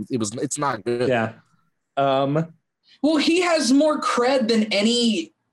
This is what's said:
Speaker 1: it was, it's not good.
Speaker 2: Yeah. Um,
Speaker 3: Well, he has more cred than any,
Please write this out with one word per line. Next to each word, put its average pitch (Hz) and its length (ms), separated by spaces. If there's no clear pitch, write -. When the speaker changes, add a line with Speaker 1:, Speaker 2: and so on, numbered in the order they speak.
Speaker 1:
it 131 80
was, 107 160
it's 143 240
not 131 260
good. 120 240
Speaker 2:
Yeah. 113 240
Um, 139 560
Speaker 3:
Well, 311 140
he 330 240
has 320 320
more 302 260
cred 247 500
than 220 160
any, 214 680